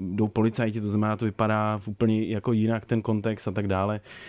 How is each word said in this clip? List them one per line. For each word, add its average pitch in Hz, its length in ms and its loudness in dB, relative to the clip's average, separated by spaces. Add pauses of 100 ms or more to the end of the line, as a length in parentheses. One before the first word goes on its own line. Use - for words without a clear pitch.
(140)
jdou 107 140 2
policajti, 110 520 0
to 104 80 -2
znamená, 107 280 2
to 110 80 -2
vypadá 107 540 0
v 101 100 -12
úplně 110 380 2
jako 104 260 -2
jinak 110 340 2
ten 113 160 0
kontext 107 460 -2
a - 20 -2
tak 101 180 -2
dále. 98 320 0 (280)